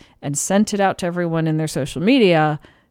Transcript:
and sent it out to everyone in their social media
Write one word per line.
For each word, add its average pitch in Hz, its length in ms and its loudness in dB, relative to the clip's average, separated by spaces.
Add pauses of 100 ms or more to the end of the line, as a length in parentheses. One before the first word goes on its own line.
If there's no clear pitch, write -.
(220)
and 143 160 -6
sent 208 380 0
it 196 40 -2
out 190 200 0
to 185 80 -4
everyone 170 400 -2
in 156 100 0
their 156 100 -2
social 151 360 -6
media 175 560 4 (320)